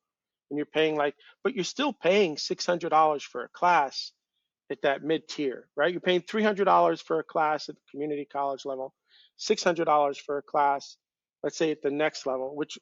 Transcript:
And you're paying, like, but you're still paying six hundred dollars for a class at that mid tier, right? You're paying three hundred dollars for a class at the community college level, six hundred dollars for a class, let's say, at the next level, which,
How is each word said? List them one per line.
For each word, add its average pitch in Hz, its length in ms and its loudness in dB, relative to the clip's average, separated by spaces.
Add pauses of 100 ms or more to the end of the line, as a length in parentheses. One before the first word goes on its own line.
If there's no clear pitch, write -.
(480)
And 143 80 -8
you're 147 220 -6
paying, 156 180 2
like, 147 180 0 (280)
but 196 120 0
you're 180 220 -4
still 269 160 0
paying 180 460 2
six - 280 -4
hundred 170 240 0
dollars 156 320 4
for - 220 -10
a - 40 -14
class 170 640 0 (580)
at 143 120 -10
that 143 200 0
mid 156 260 -2
tier, 127 380 -6 (100)
right? 151 160 2
You're 175 160 -4
paying 180 140 4
three 214 220 -2
hundred 202 220 2
dollars 175 340 4
for 160 180 -2
a 156 60 -4
class 156 440 -2
at 151 60 -10
the - 160 -20
community 147 360 -6 (120)
college 139 260 -4
level, 135 300 -10 (420)
six - 280 0
hundred 170 220 0
dollars 147 320 4
for 143 200 -6
a 135 40 -8
class, 139 540 0 (460)
let's 147 160 -4
say, 160 140 2
at 147 100 -8
the 143 80 0
next 151 360 -2
level, 131 280 -4
which, 151 280 -8